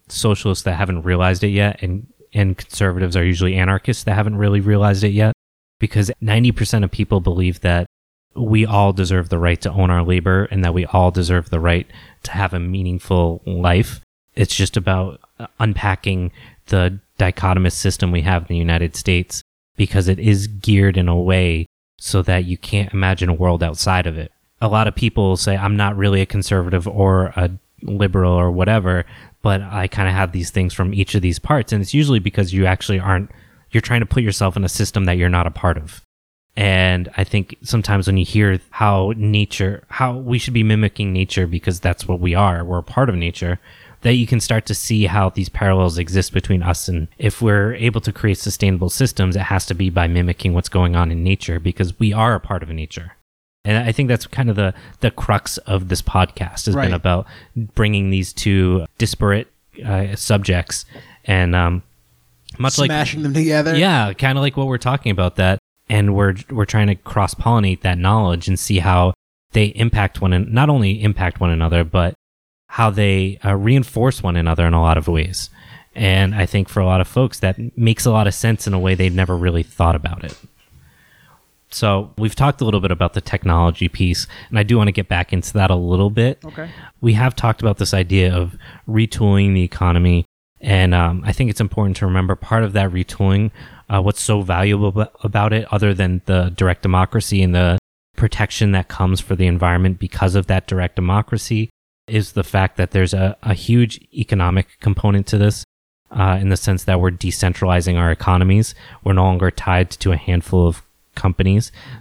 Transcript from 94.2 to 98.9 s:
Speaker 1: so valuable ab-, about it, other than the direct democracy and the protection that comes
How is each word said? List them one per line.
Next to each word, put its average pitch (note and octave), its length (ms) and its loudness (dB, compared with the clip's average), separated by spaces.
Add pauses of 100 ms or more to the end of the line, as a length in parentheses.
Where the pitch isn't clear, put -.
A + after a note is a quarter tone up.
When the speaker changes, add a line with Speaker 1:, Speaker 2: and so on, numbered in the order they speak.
Speaker 1:
so G#2 200 0
valuable G2+ 640 0
ab-, - 80 -4 (120)
about G#2 300 0
it, A2 200 0
other G2+ 200 2
than F2+ 340 0
the F2+ 300 2
direct F#2 260 0
democracy F#2+ 600 0
and F2+ 120 2
the F2+ 240 2 (380)
protection A2 560 0
that F#2 160 0
comes F#2 320 0